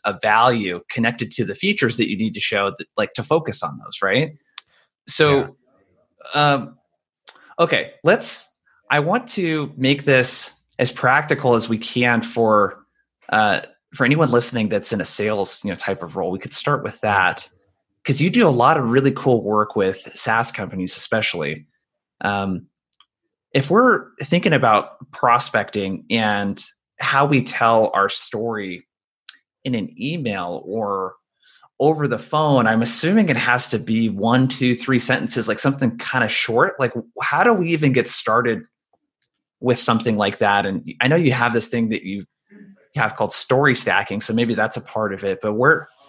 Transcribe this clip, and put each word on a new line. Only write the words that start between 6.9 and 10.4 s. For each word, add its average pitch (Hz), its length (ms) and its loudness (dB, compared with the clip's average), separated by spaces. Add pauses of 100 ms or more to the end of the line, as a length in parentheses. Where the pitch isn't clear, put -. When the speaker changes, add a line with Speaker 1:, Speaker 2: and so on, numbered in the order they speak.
Speaker 1:
okay, 147 340 0 (100)
let's, - 460 0 (400)
I 147 120 4
want 214 280 -2
to 156 480 -2
make 139 280 0
this 131 480 2 (260)